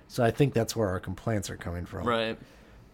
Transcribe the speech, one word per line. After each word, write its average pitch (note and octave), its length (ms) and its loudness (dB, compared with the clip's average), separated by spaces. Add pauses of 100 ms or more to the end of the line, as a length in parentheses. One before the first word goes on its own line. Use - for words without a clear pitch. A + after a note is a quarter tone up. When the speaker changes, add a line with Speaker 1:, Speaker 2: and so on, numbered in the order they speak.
Speaker 1:
So - 160 0
I A2+ 80 6
think C3 240 4
that's A2+ 220 0
where G#2+ 120 2
our F#2 120 -2
complaints G2 500 -2
are - 60 -8
coming F2 300 -6
from. F2+ 200 -6
Speaker 2:
Right. A2+ 320 0 (560)